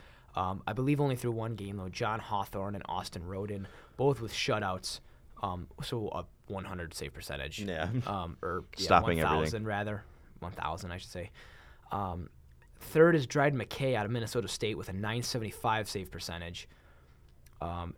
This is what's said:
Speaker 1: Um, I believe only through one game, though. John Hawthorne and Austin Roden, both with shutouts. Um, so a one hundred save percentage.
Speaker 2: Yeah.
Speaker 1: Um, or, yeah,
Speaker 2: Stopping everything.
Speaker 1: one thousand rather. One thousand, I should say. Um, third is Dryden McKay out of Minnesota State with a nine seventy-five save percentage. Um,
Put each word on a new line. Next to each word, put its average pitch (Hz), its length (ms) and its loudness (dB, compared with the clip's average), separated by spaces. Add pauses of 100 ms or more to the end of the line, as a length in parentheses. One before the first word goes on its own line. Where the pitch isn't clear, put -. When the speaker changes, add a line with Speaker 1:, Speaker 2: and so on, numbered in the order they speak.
(360)
Speaker 1:
Um, 92 320 0
I 107 40 -2
believe 135 280 2
only 135 160 4
through 120 160 -2
one 113 240 -2
game, 101 220 -6
though. 92 100 -6
John 110 320 -2
Hawthorne 101 560 -2
and - 120 -8
Austin 87 380 -4
Roden, 98 400 -4 (300)
both 131 240 4
with 113 120 -6
shutouts. 101 680 0 (420)
Um, 90 240 -2 (160)
so 113 300 -2
a 90 120 -4 (220)
one 95 180 -4
hundred 90 300 -6
save 73 180 -8
percentage. 71 480 -6
Speaker 2:
Yeah. 87 280 0 (180)
Speaker 1:
Um, 92 340 -2
or, 90 220 -2 (140)
yeah, 95 80 -2
Speaker 2:
Stopping 87 340 8
everything. 87 180 6
Speaker 1:
one 80 100 4
thousand 107 200 -2
rather. 104 380 -2 (340)
One 87 140 -8
thousand, 85 400 -4
I 90 60 -6
should - 120 -12
say. 87 220 -8 (580)
Um, 90 380 -2 (500)
third 165 380 8
is 135 100 4
Dryden 143 320 4
McKay 131 380 0
out 104 100 2
of 113 60 0
Minnesota 113 340 0
State 107 320 -2
with 98 100 -6
a 98 40 -6
nine 107 320 0
seventy-five 110 640 0
save 95 240 -4
percentage. 85 560 -8 (920)
Um, 85 380 -4